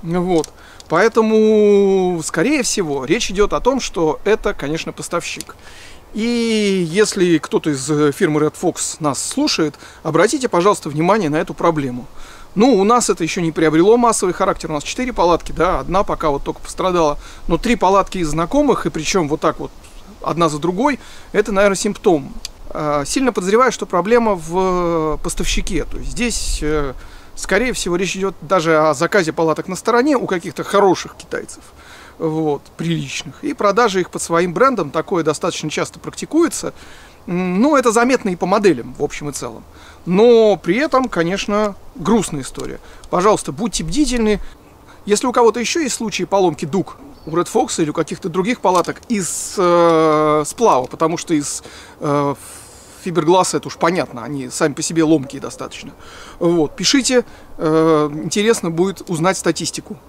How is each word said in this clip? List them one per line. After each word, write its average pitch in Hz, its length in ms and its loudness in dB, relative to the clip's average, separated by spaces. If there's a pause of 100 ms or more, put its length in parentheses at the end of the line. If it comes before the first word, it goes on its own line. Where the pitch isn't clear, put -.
Вот. 175 460 0 (380)
Поэтому, 202 1400 4
скорее 254 380 0
всего, 147 440 -2
речь 202 260 0
идет 196 220 2
о 147 60 0
том, 254 200 2
что 160 440 -2
это, 208 300 0
конечно, 156 380 -6
поставщик. - 640 -8 (580)
И 220 760 0
если 180 500 2
кто-то 170 320 -2
из, 131 180 -4
э, 151 240 2
фирмы 151 260 0
Red 151 220 0
Fox - 380 -4
нас 143 220 -2
слушает, 180 540 -2 (280)
обратите, 208 440 0
пожалуйста, 175 420 2
внимание 170 400 0
на 151 80 0
эту 170 160 -4
проблему. 139 520 -2 (480)
Ну, 240 220 4
у 190 100 4
нас 226 240 2
это 180 140 0
еще 160 180 -4
не 165 100 0
приобрело 165 460 4
массовый 214 360 2
характер, 190 380 -2
у - 20 -4
нас 147 100 -4
четыре 254 280 -6
палатки, 170 400 2
да, 160 280 0
одна 170 240 0
пока 160 260 -2
вот 139 140 -2
только - 180 -8
пострадала, 170 560 0 (320)
но 170 80 2
три - 180 0
палатки 190 440 2
из 160 100 -2
знакомых, 175 560 0
и 147 40 0
причем 156 380 -2
вот 156 140 -2
так 160 180 0
вот 139 120 -10 (500)
одна 160 260 0
за 151 120 -2
другой, 185 400 0 (340)
это, 214 180 0
наверное, 196 240 2
симптом. 180 580 0 (360)
Э, 147 360 -2
сильно 262 280 0
подозреваю, 214 400 2
что - 120 -8
проблема 214 500 2
в, 170 800 -2
э, - 60 -6
поставщике, - 600 -2
то - 140 -8
есть - 140 -6
здесь, - 500 -4
э, 151 320 -2 (420)
скорее 226 380 -2
всего, 175 240 -4
речь 185 180 -4
идет 190 240 -4
даже 165 380 2
о 156 160 4
заказе 165 400 0
палаток 160 340 0
на 190 80 -6
стороне 240 400 2
у 220 100 -2
каких-то 170 380 -6
хороших 196 540 2
китайцев, - 460 -12 (540)
вот, 156 440 -2 (160)
приличных, 156 640 -6
и 294 100 -4
продажа 202 460 2
их 175 100 -2
под 170 120 -8
своим 170 320 0
брендом, 196 380 2
такое 165 340 -2
достаточно 156 440 -4
часто - 300 -6
практикуется. - 720 -2 (540)
М, 180 320 -2
ну, 285 160 4
это 254 160 4
заметно 233 380 2
и 175 60 -4
по 185 100 -4
моделям, 175 520 2
в 139 60 -2
общем 147 260 -6
и 135 40 -12
целом. 113 300 -10 (420)
Но 214 520 6
при 180 200 0
этом, 262 320 0
конечно, 196 680 -2 (200)
грустная 180 460 0
история. - 380 -10 (300)
Пожалуйста, 180 420 2
будьте 180 320 -4
бдительны. 214 560 0 (640)
Если 202 220 0
у 247 40 0
кого-то 233 280 4
еще 285 220 -2
есть 269 140 -2
случаи 202 280 -4
поломки 180 420 0
дуг 160 320 -4 (280)
у 156 60 -8
Red 170 200 0
Fox 247 300 0
или 151 80 0
у 151 40 -6
каких-то 170 360 -4
других 190 320 -2
палаток 180 480 0
из, - 480 -4
э, 160 880 4
сплава, 156 400 2
потому 160 320 -2
что - 160 -4
из, 147 300 -4 (360)
э, 143 360 0 (680)
фибергласса 170 520 2
это 143 100 -6
уж - 100 -12
понятно, 151 460 -2
они 131 260 -8
сами 151 240 0
по 160 80 -8
себе 165 220 0
ломкие 143 380 0
достаточно. - 500 -12 (480)
Вот, 170 360 2
пишите, 247 480 2 (340)
э, 160 520 4 (140)
интересно 208 480 0
будет 180 380 -2
узнать 175 280 0
статистику. 165 600 -6 (120)